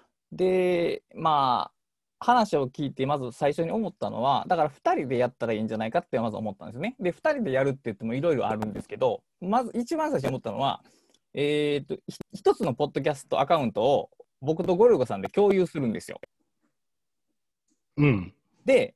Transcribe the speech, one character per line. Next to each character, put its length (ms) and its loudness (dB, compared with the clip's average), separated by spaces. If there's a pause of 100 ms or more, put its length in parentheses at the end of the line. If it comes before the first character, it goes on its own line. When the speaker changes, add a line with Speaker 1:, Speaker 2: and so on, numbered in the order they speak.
(320)
Speaker 1:
で、 720 0 (120)
ま 560 0 (480)
あ、 60 -14
話 320 4
を 120 0
聞 180 -6
い 80 -6
て 100 -4
ま 140 0
ず 140 -8
最 200 0
初 120 -2
に 60 -6
思 200 -4
っ 20 -10
た 160 -6
の 140 -6
は、 260 0
だ 80 2
か 60 2
ら 80 2
二 240 0
人 140 -2
で 100 0
や 80 4
っ 100 -6
た 80 -8
ら 80 0
い 60 0
い 40 -2
ん 60 -2
じ 60 -6
ゃ 20 -4
な 80 -4
い 60 -6
か 80 0
っ 100 -4
て 120 -2
ま 100 -2
ず 80 -6
思 140 -6
っ 40 -20
た 80 -18
ん 40 -14
で 40 -12
す 60 -14
ね。 200 -6
で、 120 -2
二 240 0
人 100 -4
で 80 -2
や 100 4
る 80 2
っ 40 2
て 100 -14
言 100 -6
っ 40 -16
て 60 -8
も 100 -4
色 200 0
々 140 0
あ 80 -2
る 100 -6
ん 60 -6
で 80 -10
す 80 -14
け 80 -12
ど、 260 0 (200)
ま 200 2
ず 120 -10
一 220 -4
番 140 -2
最 100 0
初 40 -2
に 60 -2
思 80 -4
っ 20 -12
た 120 -8
の 60 -8
は、 240 -2 (520)
え 480 0
ー 0 -
っ 20 -20
と、 120 -8 (120)
ひ-、 100 -14 (200)
一 160 4
つ 100 -6
の 80 0
ポ 140 -2
ッ 40 -4
ド 120 -4
キ 80 0
ャ 40 0
ス 140 -16
ト 120 2
ア 60 0
カ 100 4
ウ 100 0
ン 60 -2
ト 100 0
を 280 2 (300)
僕 240 -2
と 100 2
ゴ 140 6
ル 80 6
ゴ 80 2
さ 120 -4
ん 40 -6
で 80 -4
共 240 4
有 140 2
す 120 -8
る 80 0
ん 60 0
で 80 -6
す 100 -12
よ。 80 -12 (1800)
Speaker 2:
う 80 6
ん。 260 2 (320)
Speaker 1:
で、 320 4